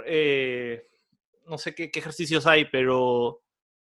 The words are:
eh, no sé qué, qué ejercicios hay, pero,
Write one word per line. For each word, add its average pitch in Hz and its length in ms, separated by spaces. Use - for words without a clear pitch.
eh, 131 800
no 160 120
sé 165 160
qué, 165 160
qué - 100
ejercicios 156 460
hay, 156 200
pero, 127 760